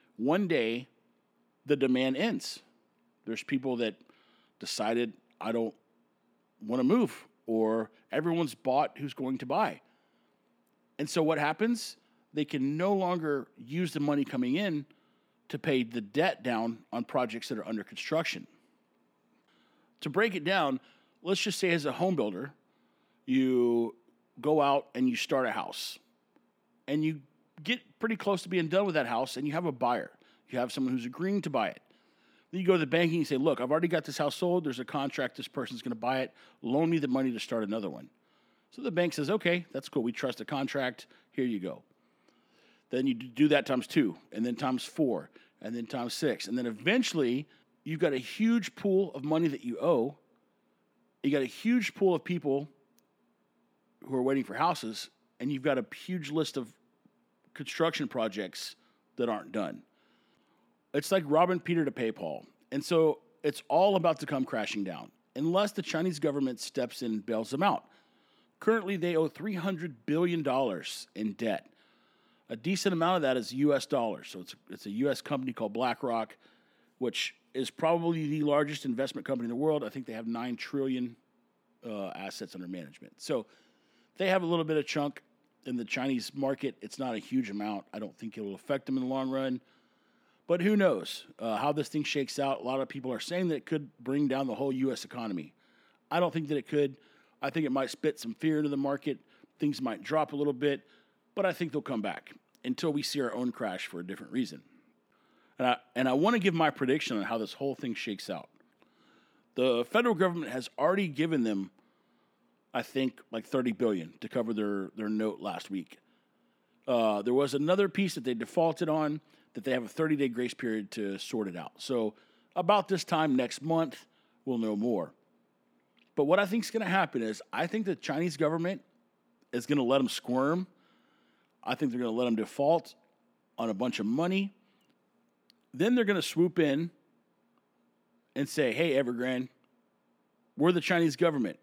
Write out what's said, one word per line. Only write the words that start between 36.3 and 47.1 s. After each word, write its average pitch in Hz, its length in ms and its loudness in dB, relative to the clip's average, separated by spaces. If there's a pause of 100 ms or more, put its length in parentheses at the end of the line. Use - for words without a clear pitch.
Loan 147 280 4
me 165 80 4
the 143 100 2
money 131 240 2
to 113 80 -6
start 113 240 -2
another 104 260 -2
one." 65 200 -12 (640)
So - 100 -16
the 262 100 -2
bank 170 220 2
says, 147 160 -2
"Okay, 180 420 2
that's - 160 -8
cool. 131 160 0
We 120 80 0
trust 123 280 -4
the 113 60 -12
contract. 135 640 -4 (240)
Here 135 140 -2
you 113 140 -2
go." 90 240 -8 (1080)
Then 131 160 2
you 127 80 2
d-, 120 140 -8
do 127 180 6
that 143 180 6
times 127 220 0
two, 113 280 2 (160)
and 113 140 -2
then 123 100 -2
times 131 300 -2
four, 113 460 -2 (280)
and 113 160 -8
then 117 120 -6
times 120 260 -6
six. 127 340 -2
And 113 80 -4
then 123 120 -2
eventually, 143 800 0 (360)